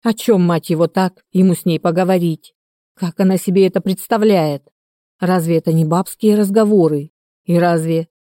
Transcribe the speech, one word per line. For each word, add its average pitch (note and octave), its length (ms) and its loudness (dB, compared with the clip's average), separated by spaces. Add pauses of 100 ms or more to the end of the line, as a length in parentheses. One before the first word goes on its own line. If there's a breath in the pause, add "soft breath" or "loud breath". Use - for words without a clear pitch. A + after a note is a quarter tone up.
О A3+ 140 -2
чём, G3+ 260 2
мать E3+ 300 0
его, E3 160 0
так F#3 440 -4
ему F#3 220 2
с - 100 -6
ней E3 160 -2
поговорить? F3 760 -2 (400)
Как E3+ 240 -8
она F#3+ 180 2
себе F#3+ 300 2
это F#3 140 -2
представляет? F#3+ 920 -2 (500)
Разве E3+ 360 0
это D#3+ 140 -2
не D#3+ 140 2
бабские F#3+ 500 0
разговоры? G3 760 0 (340)
И E3+ 120 0
разве E3 520 0 (120)